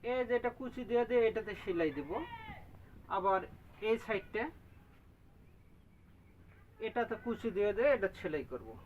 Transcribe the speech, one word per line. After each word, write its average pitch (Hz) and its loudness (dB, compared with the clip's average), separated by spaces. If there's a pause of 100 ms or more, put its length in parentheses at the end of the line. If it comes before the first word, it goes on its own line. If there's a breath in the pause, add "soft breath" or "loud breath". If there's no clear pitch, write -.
(120)
এই 254 2
যে 233 2
এটা 240 0
কুচি 254 -6
দিয়ে 240 6
দিয়ে 240 6
এটাতে 214 -2 (100)
সেলাই 170 2
দেব, 143 -6 (1040)
আবার 190 4 (480)
এই 226 6
সাইডটা 214 -2 (2500)
এটাতে 226 0 (100)
কুচি 233 -2
দিয়ে 202 4
দিয়ে 254 6
এটা 208 0 (120)
সেলাই 151 -2
করব। 117 -10 (180)